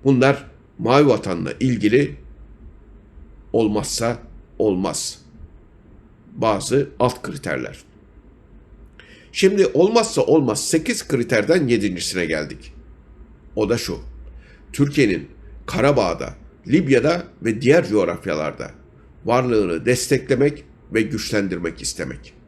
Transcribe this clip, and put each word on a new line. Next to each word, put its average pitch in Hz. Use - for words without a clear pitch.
Bunlar 135
Mavi 135
Vatan'la 87
ilgili 123
olmazsa 113
olmaz 95
bazı 117
alt 123
kriterler. 67
Şimdi 190
olmazsa 196
olmaz 131
sekiz 165
kriterden 127
yedincisine 92
geldik. 76
O 107
da 117
şu: -
Türkiye'nin 127
Karabağ'da, 104
Libya'da 139
ve 113
diğer 139
coğrafyalarda 87
varlığını 110
desteklemek 127
ve 110
güçlendirmek 98
istemek. -